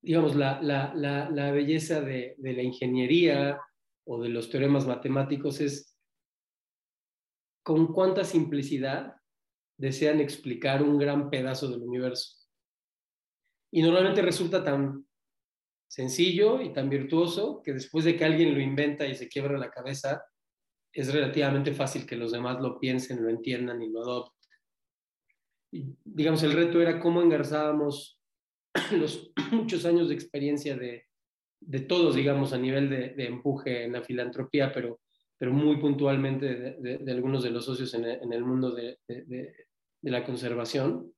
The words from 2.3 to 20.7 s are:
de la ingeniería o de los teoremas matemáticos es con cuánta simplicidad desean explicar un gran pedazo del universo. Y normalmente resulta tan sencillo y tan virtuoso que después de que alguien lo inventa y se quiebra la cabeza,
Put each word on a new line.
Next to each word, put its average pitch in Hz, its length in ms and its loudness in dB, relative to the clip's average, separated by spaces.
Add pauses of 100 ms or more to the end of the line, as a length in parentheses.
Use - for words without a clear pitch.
de 131 160 -6
la 123 100 -2
ingeniería 139 960 2 (460)
o 117 160 -8
de 120 80 -4
los 117 220 -4
teoremas 139 360 2
matemáticos 139 760 -2
es - 360 -4 (1700)
con 160 280 4
cuánta 185 320 2
simplicidad 143 920 -2 (640)
desean 147 420 2
explicar 135 600 0
un 147 160 4
gran 143 320 2
pedazo 131 400 -2
del 120 120 -6
universo. 127 540 -4 (1400)
Y 165 80 4
normalmente 185 400 6
resulta 175 420 2
tan 139 440 -2 (800)
sencillo 180 760 2
y 208 120 -6
tan 139 160 -2
virtuoso 165 720 0
que 139 120 -6
después 156 300 -2
de 165 120 4
que 160 80 0
alguien 156 300 4
lo 139 60 2
inventa 143 460 0
y 131 80 -4
se 123 140 -12
quiebra 139 300 -2
la 123 120 -6
cabeza, 135 540 -6 (680)